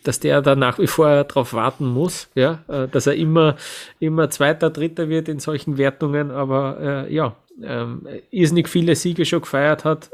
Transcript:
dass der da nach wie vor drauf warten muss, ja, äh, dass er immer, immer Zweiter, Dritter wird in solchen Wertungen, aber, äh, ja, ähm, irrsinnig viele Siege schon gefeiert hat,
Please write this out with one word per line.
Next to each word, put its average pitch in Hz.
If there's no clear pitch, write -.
dass -
der 143
da 139
nach 127
wie 190
vor 147
drauf 131
warten 127
muss, 143
ja, 156
äh, 135
dass 135
er 143
immer, 160
immer 156
Zweiter, 156
Dritter 160
wird 160
in 151
solchen 143
Wertungen, 143
aber, 135
äh, -
ja, 147
ähm, 120
irrsinnig 165
viele 170
Siege 175
schon 165
gefeiert 147
hat, 156